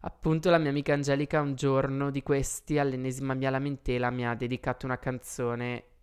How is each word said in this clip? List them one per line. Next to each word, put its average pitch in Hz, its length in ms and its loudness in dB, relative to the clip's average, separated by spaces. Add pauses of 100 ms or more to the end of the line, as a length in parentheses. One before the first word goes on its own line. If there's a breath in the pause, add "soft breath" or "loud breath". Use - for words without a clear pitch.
Appunto 160 480 0
la 170 80 8
mia 156 120 2
amica 143 240 2
Angelica 143 480 2
un 143 140 -2
giorno 135 540 2
di 139 140 -4
questi, 143 560 0
all'ennesima 131 540 -2
mia 131 160 0
lamentela, 131 600 0
mi 123 140 -2
ha 120 80 0
dedicato 123 520 -4
una 127 120 -2
canzone 120 840 -4 (200)